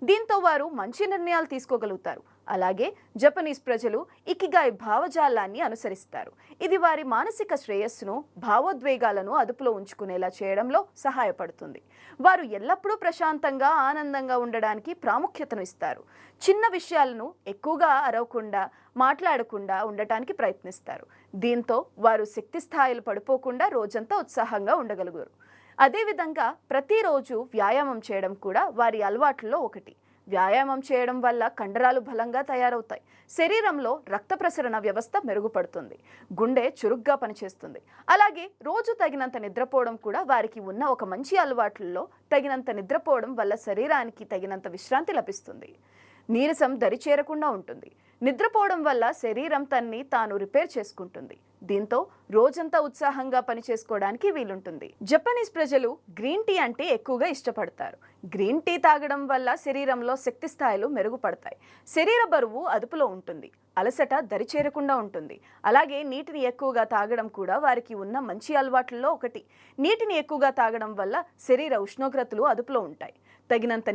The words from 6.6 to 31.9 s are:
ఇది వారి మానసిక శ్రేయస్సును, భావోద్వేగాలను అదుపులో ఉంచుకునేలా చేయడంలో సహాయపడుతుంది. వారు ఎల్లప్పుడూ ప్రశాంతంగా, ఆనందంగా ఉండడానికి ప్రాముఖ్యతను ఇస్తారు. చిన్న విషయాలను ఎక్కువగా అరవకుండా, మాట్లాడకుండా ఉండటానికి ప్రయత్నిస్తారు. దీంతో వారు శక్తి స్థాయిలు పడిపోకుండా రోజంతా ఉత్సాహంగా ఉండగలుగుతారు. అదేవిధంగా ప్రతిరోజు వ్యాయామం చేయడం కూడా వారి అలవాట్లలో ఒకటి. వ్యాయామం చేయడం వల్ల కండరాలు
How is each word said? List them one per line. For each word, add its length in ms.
ఇది 180
వారి 200
మానసిక 500
శ్రేయస్సును, 520
భావోద్వేగాలను 960
అదుపులో 380
ఉంచుకునేలా 500
చేయడంలో 420
సహాయపడుతుంది. 800
వారు 180
ఎల్లప్పుడూ 360
ప్రశాంతంగా, 640
ఆనందంగా 560
ఉండడానికి 480
ప్రాముఖ్యతను 640
ఇస్తారు. 340
చిన్న 180
విషయాలను 480
ఎక్కువగా 380
అరవకుండా, 520
మాట్లాడకుండా 760
ఉండటానికి 500
ప్రయత్నిస్తారు. 640
దీంతో 320
వారు 180
శక్తి 280
స్థాయిలు 440
పడిపోకుండా 580
రోజంతా 480
ఉత్సాహంగా 580
ఉండగలుగుతారు. 520
అదేవిధంగా 640
ప్రతిరోజు 640
వ్యాయామం 520
చేయడం 260
కూడా 180
వారి 200
అలవాట్లలో 580
ఒకటి. 260
వ్యాయామం 540
చేయడం 380
వల్ల 180
కండరాలు 480